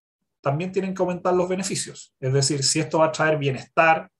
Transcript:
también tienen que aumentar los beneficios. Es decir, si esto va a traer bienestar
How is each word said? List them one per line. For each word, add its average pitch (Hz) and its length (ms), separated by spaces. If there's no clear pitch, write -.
también 156 300
tienen 190 240
que 185 80
aumentar 180 320
los 180 140
beneficios. - 720
Es 131 120
decir, 139 300
si 143 160
esto 156 200
va 160 80
a 156 60
traer 156 260
bienestar 160 720